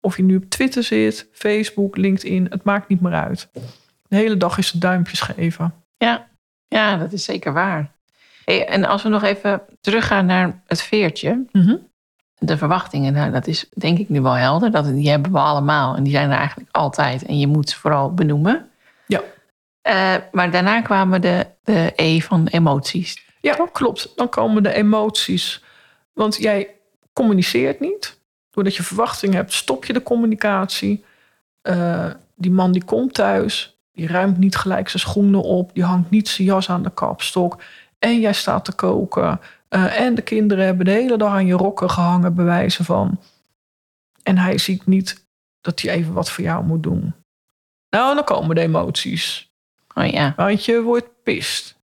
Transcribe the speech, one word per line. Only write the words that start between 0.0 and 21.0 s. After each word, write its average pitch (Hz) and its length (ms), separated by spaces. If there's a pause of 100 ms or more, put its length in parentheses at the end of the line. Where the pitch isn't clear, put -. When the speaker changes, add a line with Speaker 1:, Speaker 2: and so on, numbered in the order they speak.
Speaker 1:
Of 190 160
je 185 60
nu 190 120
op 190 140
Twitter 262 340
zit, 214 500
Facebook, 208 640
LinkedIn, 185 520
het - 140
maakt 202 240
niet 185 140
meer 180 120
uit. - 360 (580)
De 196 80
hele 214 220
dag 175 200
is 190 140
het 170 100
duimpjes 180 400
geven. 170 520 (240)
Speaker 2:
Ja. 233 300 (400)
Ja, 208 300
dat 165 140
is 190 120
zeker 180 300
waar. 165 380 (540)
Hey, - 220
en 196 180
als 202 180
we 220 60
nog 208 140
even 202 380 (200)
teruggaan 202 440
naar 180 400
het 165 160
veertje. 214 680
Speaker 1:
Mhm. 196 240 (640)
Speaker 2:
De 160 180
verwachtingen, 147 560
nou, 147 180
dat 170 160
is - 260
denk 170 240
ik 202 120
nu 143 120
wel 127 120
helder. 147 380
Dat, 151 140
die 143 240
hebben 185 220
we 175 80
allemaal 143 560
en 139 80
die 139 100
zijn 143 180
er 139 60
eigenlijk - 340
altijd. 147 540
En 147 140
je 143 80
moet 147 220
ze - 100
vooral 143 340
benoemen. 175 560 (380)
Speaker 1:
Ja. 190 140 (600)
Speaker 2:
Eh, 190 340 (160)
maar 180 200
daarna 190 300
kwamen 190 400